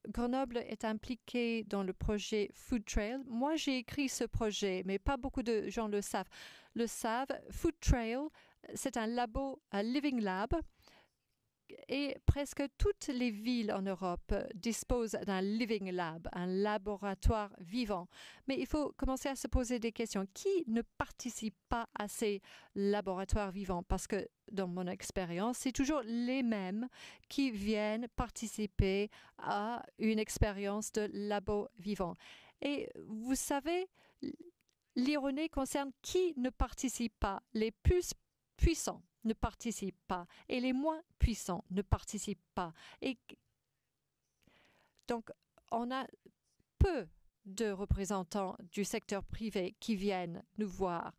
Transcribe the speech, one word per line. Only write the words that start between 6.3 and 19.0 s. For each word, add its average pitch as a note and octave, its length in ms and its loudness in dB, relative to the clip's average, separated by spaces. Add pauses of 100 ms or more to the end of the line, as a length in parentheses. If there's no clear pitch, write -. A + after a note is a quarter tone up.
Le A#3 120 2
savent, B3 480 -2 (160)
Food - 300 0
Trail, A#3+ 380 4 (560)
c'est B3 240 -2
un A3 80 0
labo, A#3+ 560 -2 (100)
un G3+ 100 0
living C4 380 2
lab. G3+ 340 0 (1300)
Et C#4 260 -2 (120)
presque C#4+ 360 2 (140)
toutes - 320 0
les B3 220 2
villes A3 420 0
en G3 80 0
Europe F#3+ 540 -2 (200)
disposent A3+ 720 -2
d'un F#3+ 140 0
living G#3 500 0
lab, E3+ 420 -4
un F3+ 140 -2
laboratoire G3+ 1120 2
vivant. G3 480 -2 (400)
Mais C4 120 0
il C4 80 0
faut D4+ 320 0
commencer C4 320 0